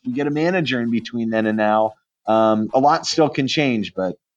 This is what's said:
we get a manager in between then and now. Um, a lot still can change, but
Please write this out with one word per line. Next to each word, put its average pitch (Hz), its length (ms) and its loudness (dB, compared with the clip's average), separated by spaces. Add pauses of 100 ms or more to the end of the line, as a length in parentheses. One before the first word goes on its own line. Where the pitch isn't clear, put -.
we 127 80 -4
get 143 140 -2
a 147 40 -2
manager 151 480 0
in 117 120 -2
between 117 400 -4
then 110 160 0
and 107 100 0
now. 110 360 2 (340)
Um, 110 460 2
a 131 60 2
lot 147 280 2
still 156 220 2
can 139 180 -2
change, 120 480 -2
but 92 200 -4 (220)